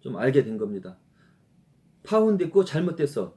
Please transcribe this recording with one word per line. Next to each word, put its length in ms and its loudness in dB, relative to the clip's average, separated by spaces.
좀 160 -10
알게 260 4
된 160 -6
겁니다. 400 -8
파혼 360 2
됐고 260 2
잘못됐어. 720 -4